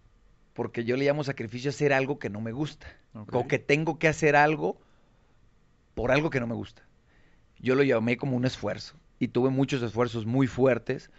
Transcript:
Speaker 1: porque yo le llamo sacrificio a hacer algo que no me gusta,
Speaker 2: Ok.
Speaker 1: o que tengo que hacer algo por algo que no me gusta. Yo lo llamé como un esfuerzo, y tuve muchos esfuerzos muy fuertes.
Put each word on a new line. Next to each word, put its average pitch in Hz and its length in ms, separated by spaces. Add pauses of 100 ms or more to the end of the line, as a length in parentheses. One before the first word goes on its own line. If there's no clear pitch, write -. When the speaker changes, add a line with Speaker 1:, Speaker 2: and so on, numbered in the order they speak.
(540)
Speaker 1:
porque 117 320
yo 120 120
le 139 80
llamo 143 180
sacrificio 123 460
a 139 40
hacer 143 200
algo 135 240
que 117 140
no 104 100
me 113 100
gusta, 143 360 (260)
Speaker 2:
Ok. 107 220
Speaker 1:
o 120 120
que 123 120
tengo 156 400
que 165 80
hacer 151 280
algo 151 460 (1120)
por 120 180
algo 151 180
que 135 100
no 117 80
me 117 80
gusta. - 280 (760)
Yo 127 160
lo 139 80
llamé 120 340
como 135 200
un 123 80
esfuerzo, - 500 (240)
y 123 100
tuve 123 200
muchos 135 320
esfuerzos 113 440
muy 127 220
fuertes. 123 720